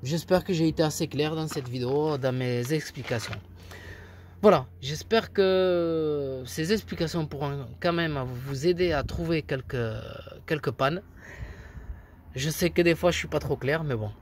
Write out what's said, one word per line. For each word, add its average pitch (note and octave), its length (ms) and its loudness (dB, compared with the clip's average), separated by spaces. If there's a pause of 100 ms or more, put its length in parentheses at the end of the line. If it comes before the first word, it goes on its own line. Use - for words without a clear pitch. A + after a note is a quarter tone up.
J'espère E3 420 2
que G3 100 0
j'ai D#3+ 140 4
été D#3 140 2
assez D#3 260 2
clair D3+ 280 0
dans D#3+ 120 -4
cette C#3 220 -6
vidéo, C#3 480 0
dans B2+ 180 0
mes B2 380 0
explications. A#2+ 680 -4 (1000)
Voilà, F3 260 8 (120)
j'espère F3+ 540 0
que E3 1120 2
ces D#3 260 -2
explications E3+ 540 0
pourront C#3 400 -4 (160)
quand F3 120 2
même D#3+ 260 0 (260)
vous C#3 220 -2
aider F3+ 240 4
à C#3+ 100 2
trouver E3 400 0
quelques, B2+ 500 -2 (540)
quelques D3+ 240 -2
pannes. C#3 320 0 (1300)
Je C#3+ 160 -2
sais F3 180 2
que F3 140 4
des E3+ 100 6
fois F3 160 4
je E3 80 0
suis - 100 -4
pas D3+ 120 0
trop C#3 160 -2
clair, D3 280 0
mais C#3+ 120 0
bon. G#2+ 160 -2 (100)